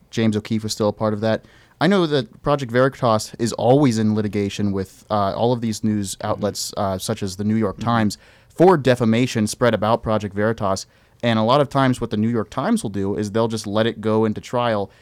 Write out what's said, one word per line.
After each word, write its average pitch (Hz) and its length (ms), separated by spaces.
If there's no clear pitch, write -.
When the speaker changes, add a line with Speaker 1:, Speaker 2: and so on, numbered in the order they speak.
Speaker 1:
James 110 260
O'Keefe 107 260
was 107 80
still 104 180
a 101 40
part 110 200
of 104 80
that. 110 220
I 147 60
know 190 180
that 147 380
Project 139 280
Veritas 123 680
is 113 140
always 127 440
in 107 160
litigation 104 580
with, 95 380
uh, 101 260
all 117 160
of 120 100
these 113 220
news 107 320
Speaker 2:
Mm-hmm. - 120
Speaker 1:
outlets, 107 500
uh, 95 220
such - 240
as 95 140
the 104 60
New 107 120
York 107 220
Speaker 2:
Mm-hmm. 107 80
Speaker 1:
Times, 113 320
for 180 280
defamation 120 720
spread 120 260
about 107 300
Project 104 320
Veritas. 104 500
And 117 160
a 110 40
lot 127 180
of 131 80
times 131 320
what 113 80
the 107 80
New 107 120
York 113 200
Times 208 340
will 120 80
do 98 240
is 104 160
they'll 113 160
just 110 180
let 107 220
it 113 140
go 110 240
into 107 160
trial 117 500